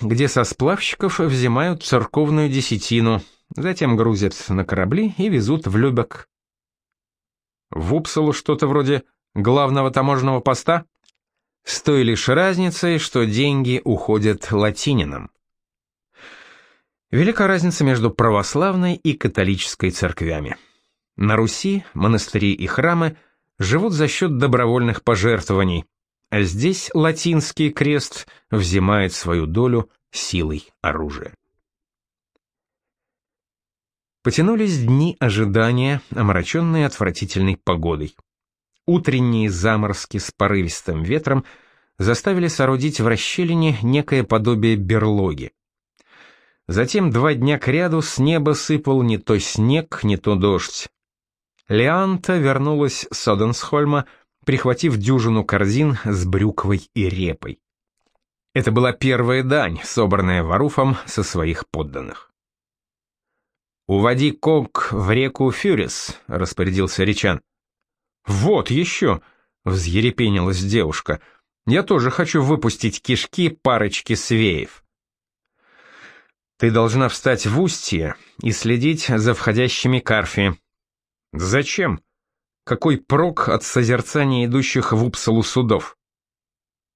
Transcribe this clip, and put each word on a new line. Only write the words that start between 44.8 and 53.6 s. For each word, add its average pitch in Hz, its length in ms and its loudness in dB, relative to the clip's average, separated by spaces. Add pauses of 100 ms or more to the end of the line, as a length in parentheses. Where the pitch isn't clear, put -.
Затем 135 420 0
два 131 240 2
дня 131 240 0
кряду 160 420 0
с - 180 -6
неба 151 340 2
сыпал 139 500 0
не 113 160 2
то 107 200 0
снег, 127 640 0
не 104 120 2
то 104 200 0
дождь. 95 520 -2 (800)
Леанта 180 680 0
вернулась 143 720 0
с - 160 -10
Оденсхольма, 135 800 0 (380)